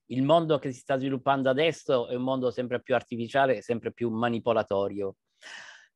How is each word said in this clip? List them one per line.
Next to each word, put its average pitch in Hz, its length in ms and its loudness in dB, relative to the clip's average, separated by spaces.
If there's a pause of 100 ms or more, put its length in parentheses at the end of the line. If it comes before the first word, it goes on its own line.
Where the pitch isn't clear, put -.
(100)
il 131 120 0
mondo 156 360 4
che 139 140 -6
si 123 80 -14
sta 139 180 -2
sviluppando 135 520 0
adesso 139 580 0
è 127 60 -4
un 123 80 -4
mondo 127 280 0
sempre 123 320 -6
più 131 120 -2
artificiale, 117 680 0
sempre 117 300 -6
più 120 180 -4
manipolatorio, 107 1080 -2 (800)